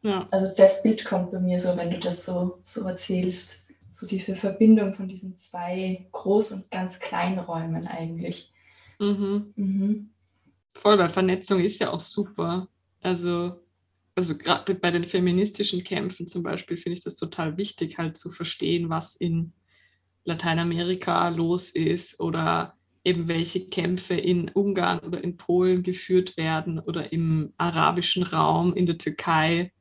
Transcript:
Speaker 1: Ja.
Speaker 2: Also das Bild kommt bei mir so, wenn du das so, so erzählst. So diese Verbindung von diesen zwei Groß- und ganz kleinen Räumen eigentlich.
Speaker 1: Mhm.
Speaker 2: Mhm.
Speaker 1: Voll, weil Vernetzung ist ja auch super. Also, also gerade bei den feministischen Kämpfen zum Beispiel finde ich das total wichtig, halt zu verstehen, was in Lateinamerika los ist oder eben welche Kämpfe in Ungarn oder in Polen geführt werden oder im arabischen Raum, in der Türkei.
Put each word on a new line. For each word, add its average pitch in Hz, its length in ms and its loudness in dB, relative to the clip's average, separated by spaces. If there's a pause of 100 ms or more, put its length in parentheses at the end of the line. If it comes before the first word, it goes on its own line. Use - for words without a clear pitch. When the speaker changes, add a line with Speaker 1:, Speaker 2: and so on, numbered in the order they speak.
Speaker 1:
Ja. 190 280 -2
Speaker 2:
Also 190 260 2
das 190 260 8
Bild 220 220 4
kommt 180 280 -2
bei 185 60 -4
mir 180 200 2
so, 180 180 0
wenn 170 140 -2
du 175 80 -2
das 175 260 0
so, 180 380 -2
so - 260 -6
erzählst. 180 720 -2 (300)
So - 160 -16
diese 190 280 -4
Verbindung 202 600 6
von 190 120 -8
diesen 185 320 -12
zwei 185 760 -6
Groß- 208 420 2
und 190 160 -12
ganz 185 280 -6
kleinen 185 400 -4
Räumen 165 480 -6
eigentlich. 165 680 -8 (460)
Speaker 1:
Mhm. 202 560 -2
Speaker 2:
Mhm. 202 560 0 (640)
Speaker 1:
Voll, 208 220 6
weil 170 120 4
Vernetzung 185 500 2
ist 202 180 0
ja - 120 0
auch 170 100 -4
super. 185 680 -4 (340)
Also, 175 600 -2 (560)
also 165 200 0
gerade - 380 0
bei 185 160 0
den 170 140 0
feministischen 180 800 0
Kämpfen 185 420 -6
zum 175 160 -6
Beispiel 170 340 -6
finde 175 220 -6
ich - 60 -18
das 170 100 -10
total 160 440 -6
wichtig, 190 400 -6
halt 160 180 -4
zu - 140 -12
verstehen, 170 600 -4
was 160 240 -6
in 165 380 -2 (720)
Lateinamerika 170 1040 0
los 170 420 0
ist 165 500 -2
oder 165 540 0 (300)
eben 170 240 0
welche 165 400 -2
Kämpfe 180 460 -2
in 175 360 0
Ungarn 190 500 2
oder 170 220 -8
in 175 140 -6
Polen 180 460 2
geführt 185 540 0
werden 160 440 -2
oder 160 320 -6
im 160 460 0
arabischen 170 640 2
Raum, 165 520 2
in 180 120 2
der 165 120 0
Türkei. 165 840 0